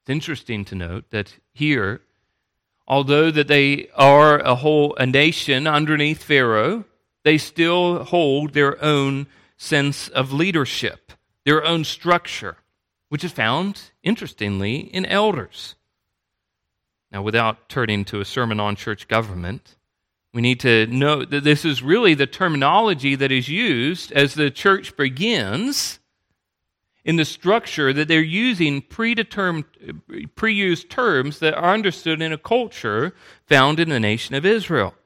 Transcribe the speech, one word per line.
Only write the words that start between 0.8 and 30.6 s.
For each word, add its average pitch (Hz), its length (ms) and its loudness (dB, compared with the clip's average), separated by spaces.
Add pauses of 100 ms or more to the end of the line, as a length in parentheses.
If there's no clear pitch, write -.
that 104 260 -8 (160)
here, 135 480 -2 (840)
although 143 460 2
that 147 160 0
they 139 480 2
are 143 460 8
a 131 160 2
whole, 147 400 2
a 131 100 0
nation 139 600 2
underneath 151 520 0
Pharaoh, 135 640 2 (380)
they 156 160 4
still 175 640 0
hold 147 520 0
their 143 280 0
own 139 460 0 (280)
sense 143 520 -2
of 131 240 -4
leadership, 151 800 -4 (320)
their 147 200 2
own 160 200 0
structure, - 720 -4 (520)
which 147 140 -6
is 175 80 -8
found, 147 640 -4 (100)
interestingly, 117 760 -4
in 185 280 -8
elders. 196 720 -4 (1400)
Now, 98 100 -8
without 110 460 -4
turning 107 380 -2
to 104 140 -10
a 98 40 -6
sermon 113 340 -4
on 104 160 -2
church 104 320 -10
government, 101 680 -4 (580)
we 117 80 -2
need 123 160 2
to 113 300 2
note 135 420 -2
that 143 140 -4
this 147 200 4
is 131 200 -2
really 180 300 4
the 139 120 0
terminology 151 880 0
that 135 160 -2
is 127 180 -2
used 165 640 -2
as 143 240 2
the 147 160 0
church - 460 0
begins 147 1040 -4 (1040)
in 160 120 0
the 160 80 2
structure, 165 680 -2
that 147 140 -2
they're 160 140 2
using 165 600 -2
predetermined, 202 840 -4 (720)
pre-used 202 520 -2